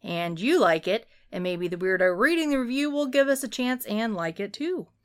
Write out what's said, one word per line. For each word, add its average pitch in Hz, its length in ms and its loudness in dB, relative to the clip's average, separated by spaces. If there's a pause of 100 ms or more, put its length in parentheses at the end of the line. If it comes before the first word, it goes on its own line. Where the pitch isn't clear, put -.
and 170 380 -4
you 277 180 2
like 170 300 4
it, 208 180 0 (280)
and 185 100 -4
maybe 180 240 -2
the 175 80 -4
weirdo 185 420 2
reading 311 320 2
the 277 120 2
review 262 280 -2
will 285 180 0
give 277 200 4
us 269 160 2
a 247 60 -8
chance 254 380 -4
and 214 280 -2
like 165 240 -4
it 202 140 -8
too. 320 340 -6 (180)